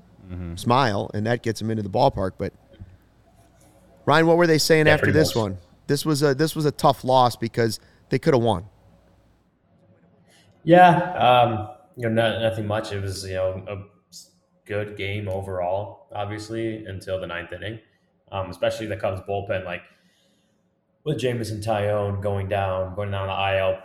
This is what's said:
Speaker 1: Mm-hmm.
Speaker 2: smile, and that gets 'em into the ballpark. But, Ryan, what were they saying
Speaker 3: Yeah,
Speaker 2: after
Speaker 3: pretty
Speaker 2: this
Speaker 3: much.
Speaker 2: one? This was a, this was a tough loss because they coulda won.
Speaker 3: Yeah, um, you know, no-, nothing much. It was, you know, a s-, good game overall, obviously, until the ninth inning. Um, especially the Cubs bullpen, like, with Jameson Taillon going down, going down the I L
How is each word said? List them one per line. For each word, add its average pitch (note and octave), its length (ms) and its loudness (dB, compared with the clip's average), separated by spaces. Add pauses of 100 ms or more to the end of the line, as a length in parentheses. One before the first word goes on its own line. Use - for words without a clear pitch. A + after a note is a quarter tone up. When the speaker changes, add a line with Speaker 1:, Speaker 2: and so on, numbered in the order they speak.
(280)
Speaker 1:
Mm-hmm. F2 280 -10
Speaker 2:
smile, A#2 580 0
and G#2+ 120 -2
that A#2+ 160 -2
gets A2 200 -4
'em A2 80 -4
into A2 120 -4
the G2 60 -6
ballpark. G#2+ 480 0
But, F#2+ 160 -6 (1500)
Ryan, D#3+ 220 4
what E3 100 6
were F3 100 6
they D#3+ 120 4
saying D#3 280 4
Speaker 3:
Yeah, D3+ 80 6
Speaker 2:
after - 120 2
Speaker 3:
pretty D3 120 4
Speaker 2:
this - 160 2
Speaker 3:
much. A#2 80 2
Speaker 2:
one? F#2+ 160 -4 (280)
This C#3+ 180 0
was D3 180 0
a, C#3+ 120 4
this D3+ 200 0
was D#3 120 -2
a C#3+ 40 4
tough - 320 2
loss B2+ 340 4
because A#2 440 -2 (300)
they C3+ 80 0
coulda C#3+ 200 2
won. G#2+ 280 0 (2000)
Speaker 3:
Yeah, F3 500 8
um, A#2 560 4 (260)
you A#2 120 -4
know, - 20 0
no-, A2 320 0
nothing A2 240 -2
much. G#2+ 260 -4
It G2+ 80 -6
was, F#2+ 240 -8
you F#2+ 100 -8
know, F#2 320 -4
a G2 180 -12 (260)
s-, - 220 -20 (340)
good G#2 300 -8
game G2 320 -6
overall, F#2+ 840 -6
obviously, G#2+ 720 -8
until F#2+ 340 -8
the F2 80 -8
ninth E2+ 260 -10
inning. G2 260 -12 (520)
Um, F#2+ 200 -8
especially A2+ 360 -4
the G2+ 120 -6
Cubs F#2+ 280 -6
bullpen, G2 380 -6
like, F2 160 -8 (1200)
with D3+ 140 -4
Jameson A2 440 -4
Taillon G#2 580 -2
going G2 300 -4
down, F#2 440 -2
going G2+ 160 -6
down G2 180 -4
the F#2+ 40 -6
I G2 260 0
L F#2+ 260 0